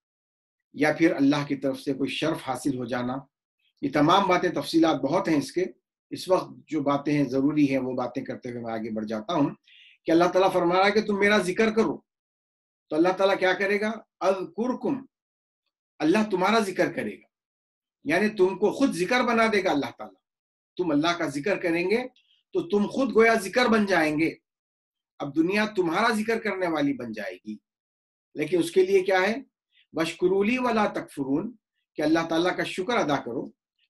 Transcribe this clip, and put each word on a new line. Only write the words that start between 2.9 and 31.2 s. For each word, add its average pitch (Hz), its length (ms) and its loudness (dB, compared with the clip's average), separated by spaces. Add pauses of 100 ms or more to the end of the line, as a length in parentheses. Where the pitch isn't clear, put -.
ये - 80 -2
तमाम 175 380 4
बातें, 175 240 2
तफसीलात 160 440 2
बहुत 151 320 -2
हैं 156 100 2
इसके, 175 360 -4 (380)
इस 151 160 -12
वक्त 151 400 -2
जो 147 120 -4
बातें 143 340 0
हैं, 143 140 2
जरूरी 139 380 2
हैं, 135 120 0
वो 127 160 -4
बातें 123 300 -6
करते 123 240 -10
हुए 120 140 -10
मैं 113 100 -8
आगे 113 180 -6
बढ़ 107 140 -6
जाता 110 300 -6
हूँ 147 220 0 (500)
कि 165 60 2
अल्लाह 175 160 6
ताला 185 200 4
फरमा 175 260 2
रहा 190 100 4
है 202 80 4
कि 208 100 2
"तुम 196 160 -2
मेरा 208 200 4
जिक्र 196 320 0
करो", 202 360 -2 (840)
तो 156 60 -2
अल्लाह 180 160 4
ताला 190 220 2
क्या 185 200 0
करेगा? 208 520 -2 (140)
"अज़कुरकुम", 190 840 -2 (920)
अल्लाह 208 240 4
तुम्हारा 208 360 2
जिक्र 180 320 -2
करेगा, 107 360 -10 (800)
यानी 180 220 0
तुमको 190 440 2
खुद 269 200 0
जिक्र 208 300 0
बना 226 260 2
देगा 190 220 0
अल्लाह 139 200 -2
ताला। - 300 -18 (560)
तुम 175 140 -2
अल्लाह 165 280 0
का 165 80 -2
जिक्र 147 300 -2
करेंगे 185 540 -2 (420)
तो 185 80 -2
तुम 202 260 0
खुद 254 240 -2
गोया 226 240 4
जिक्र 220 340 0
बन 214 180 4
जाएंगे। 156 520 0 (800)
अब 139 120 -8
दुनिया 190 340 2
तुम्हारा 190 440 0
जिक्र 220 280 0
करने 190 280 -2
वाली 147 260 0
बन 117 200 -8
जाएगी। 104 480 -10 (760)
लेकिन 156 240 0
उसके 185 260 2
लिए 190 160 4
क्या 185 180 2
है? 220 260 -2 (480)
"वशकुरूली 190 640 0
वला 226 280 0
तकफुरून", 151 720 -6 (380)